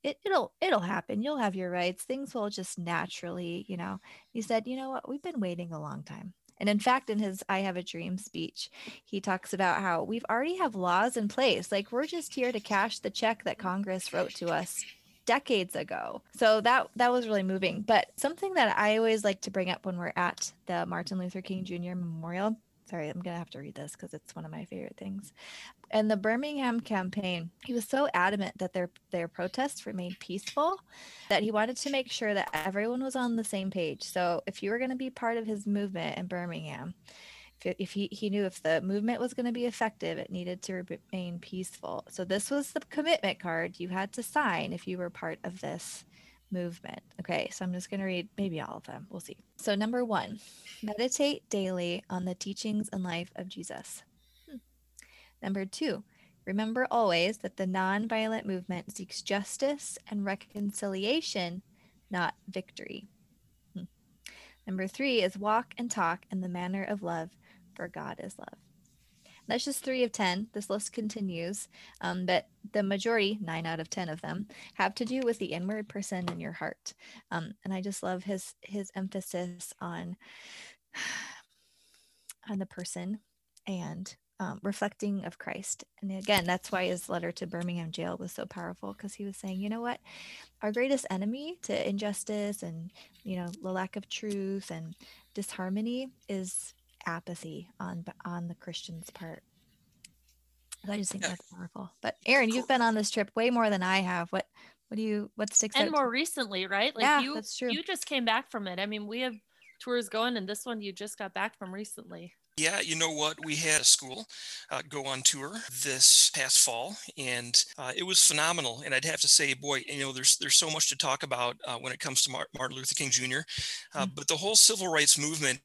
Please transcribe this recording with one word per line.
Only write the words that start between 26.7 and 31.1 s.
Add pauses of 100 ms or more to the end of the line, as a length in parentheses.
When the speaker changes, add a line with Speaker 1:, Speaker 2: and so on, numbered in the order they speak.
Speaker 1:
campaign, (140)
he
was
so
adamant
that
their, (220)
their
protests
remained
peaceful (500)